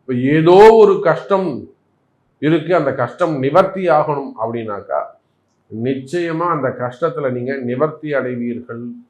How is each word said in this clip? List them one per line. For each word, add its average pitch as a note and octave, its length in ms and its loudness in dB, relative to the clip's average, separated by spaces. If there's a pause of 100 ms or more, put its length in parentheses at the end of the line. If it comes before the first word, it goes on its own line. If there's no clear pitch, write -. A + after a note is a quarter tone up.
இப்ப C3 140 -8 (220)
ஏதோ E3+ 220 6 (240)
ஒரு G3 120 6 (140)
கஷ்டம் F#3 400 0 (920)
இருக்கு, D#3 380 0
அந்த C3+ 120 -2 (100)
கஷ்டம் D#3+ 320 -4 (100)
நிவர்த்தி F#3 400 0 (140)
ஆகணும் C#3 420 -4
அப்படின்னாக்கா, G#2+ 640 -6 (680)
நிச்சயமா D#3+ 880 -6
அந்த C3 140 -4 (120)
கஷ்டத்துல D3 540 -4
நீங்க B2 180 -6 (160)
நிவர்த்தி D3+ 400 -4 (100)
அடைவீர்கள். A#2+ 640 -8 (260)